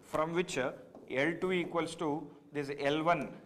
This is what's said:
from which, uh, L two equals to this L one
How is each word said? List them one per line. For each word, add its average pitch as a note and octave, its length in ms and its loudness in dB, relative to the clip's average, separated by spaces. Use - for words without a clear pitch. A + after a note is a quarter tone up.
from D#3 300 0
which, F3 240 2
uh, C3+ 140 2
L C#3+ 320 2
two F#3 100 2
equals E3 440 0
to D#3 320 -2
this C#3+ 160 -2
L D3 240 2
one D#3 260 2